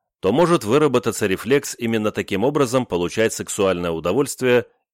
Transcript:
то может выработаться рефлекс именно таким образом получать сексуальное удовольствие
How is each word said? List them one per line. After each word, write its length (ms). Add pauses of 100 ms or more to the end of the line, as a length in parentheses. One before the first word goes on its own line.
(200)
то 120
может 320
выработаться 640
рефлекс 500
именно 340
таким 320
образом 420
получать 480
сексуальное 580
удовольствие 760 (280)